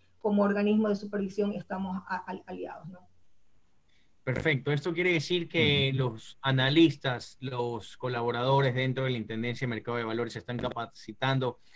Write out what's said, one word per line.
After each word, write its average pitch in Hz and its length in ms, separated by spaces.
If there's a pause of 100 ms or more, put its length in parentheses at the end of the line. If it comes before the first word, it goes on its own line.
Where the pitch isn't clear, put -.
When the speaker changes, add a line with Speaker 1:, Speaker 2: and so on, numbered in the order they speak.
(200)
Speaker 1:
como 202 240
organismo 208 460
de 202 80
supervisión, 202 560
estamos 190 560
a-, 185 80
al-, 190 300
aliados, - 420
¿no? - 180 (1160)
Speaker 2:
Perfecto. 139 480
Esto 151 200
quiere 180 200
decir 170 340
que 143 460
Speaker 3:
Ujú. 131 40
Speaker 2:
los 117 440
analistas, 135 960
los 120 560
colaboradores 123 800
dentro 131 300
de 131 60
la 123 60
Intendencia 113 480
de 120 40
Mercado 117 260
de 117 80
Valores 113 300
se 113 60
están 120 180
capacitando, 123 1040 (160)